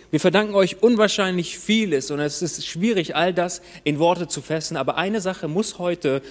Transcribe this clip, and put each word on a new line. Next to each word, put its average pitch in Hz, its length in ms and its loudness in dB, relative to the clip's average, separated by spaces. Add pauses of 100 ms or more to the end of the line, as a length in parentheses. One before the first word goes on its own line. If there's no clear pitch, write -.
(120)
wir 151 80 2
verdanken 202 340 2
euch 196 260 2
unwahrscheinlich 202 800 2
vieles 190 540 0
und 143 80 -4
es 147 200 -2
ist - 240 -6
schwierig, 190 520 -2
all 175 180 0
das 175 260 -2 (220)
in 147 160 0
Worte 170 300 2
zu - 140 -8
fassen, 160 340 -6
aber 135 200 -2
eine 202 240 -2
Sache 180 280 -6
muss 185 320 -4
heute 160 500 0